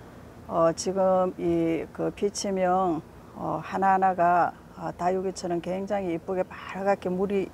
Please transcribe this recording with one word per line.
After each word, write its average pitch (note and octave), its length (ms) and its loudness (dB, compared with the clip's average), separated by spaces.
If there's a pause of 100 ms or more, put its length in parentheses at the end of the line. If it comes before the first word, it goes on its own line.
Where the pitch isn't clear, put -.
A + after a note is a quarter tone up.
(480)
어, E3 260 4
지금 F#3 640 2
이 E3 540 0
그 E3 180 -4
피치명, F#3 880 0 (340)
어, D#3+ 280 -6
하나하나가, F#3 880 4 (240)
어, E3+ 200 -8
다육이처럼 F#3 640 -2
굉장히 F#3+ 540 -4
이쁘게 F3+ 300 -2
빨갛게 G3 640 -4
물이 F#3+ 460 -2